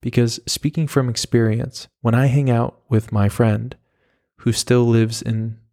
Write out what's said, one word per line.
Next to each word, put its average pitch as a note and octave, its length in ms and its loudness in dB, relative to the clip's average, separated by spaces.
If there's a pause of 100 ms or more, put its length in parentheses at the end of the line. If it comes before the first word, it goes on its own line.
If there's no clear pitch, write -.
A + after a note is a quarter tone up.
Because A#2+ 460 0
speaking D3+ 400 -4
from C3 220 0
experience, A#2 760 -2 (120)
when A#2 160 0
I C3+ 120 4
hang C3+ 220 2
out A#2 400 -2
with A2 220 0
my G2+ 160 2
friend A2 480 0 (640)
who A#2 160 -2
still B2 320 2
lives A2+ 360 2
in A2+ 380 -6 (120)